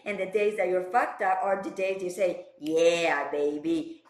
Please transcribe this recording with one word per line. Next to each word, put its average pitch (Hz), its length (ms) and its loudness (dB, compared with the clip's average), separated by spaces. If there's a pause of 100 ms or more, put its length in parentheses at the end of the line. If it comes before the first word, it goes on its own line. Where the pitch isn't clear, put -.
And 202 140 -6
the 185 80 -2
days 208 300 2
that 180 120 0
you're 180 220 0
fucked 262 320 0
up 185 180 2
are 190 220 0
the - 80 -8
days 190 320 -4
you 175 80 -4
say, 180 340 -2 (140)
"Yeah, 160 720 2
baby, 147 800 -2